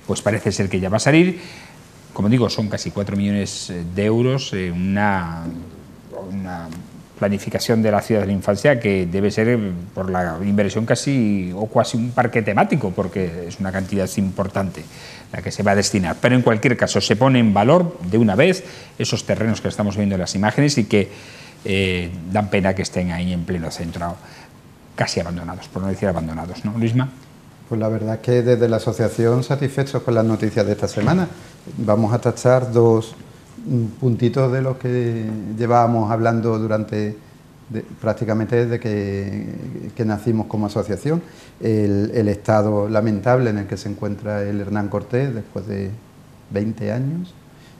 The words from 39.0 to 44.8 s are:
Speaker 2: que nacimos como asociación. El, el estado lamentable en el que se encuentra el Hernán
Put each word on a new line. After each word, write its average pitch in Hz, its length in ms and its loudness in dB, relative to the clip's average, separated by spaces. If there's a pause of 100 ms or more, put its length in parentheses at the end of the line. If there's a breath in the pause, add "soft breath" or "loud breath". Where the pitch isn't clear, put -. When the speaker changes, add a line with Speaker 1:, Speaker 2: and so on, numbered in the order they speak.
Speaker 2:
que 117 120 -2
nacimos 107 420 0
como 104 200 -2
asociación. 110 540 -2 (380 loud breath)
El, 104 540 2
el 107 160 2
estado 104 580 2
lamentable 110 640 2
en 107 80 0
el 101 100 -4
que 104 80 -6
se 104 140 -8
encuentra 101 540 -4
el 101 180 -2
Hernán 101 260 -2